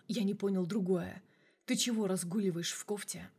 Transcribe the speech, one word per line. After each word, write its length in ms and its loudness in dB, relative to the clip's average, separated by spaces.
Я 160 0
не 100 2
понял 320 2
другое. 560 0
Ты 120 0
чего 300 2
разгуливаешь 640 0
в 120 -8
кофте, 540 -8